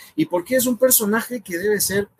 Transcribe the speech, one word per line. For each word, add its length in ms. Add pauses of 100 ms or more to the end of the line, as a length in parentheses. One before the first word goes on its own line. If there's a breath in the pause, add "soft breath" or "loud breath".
(160 loud breath)
y 120
porque 280
es 100
un 120
personaje 640
que 160
debe 240
ser, 260 (120)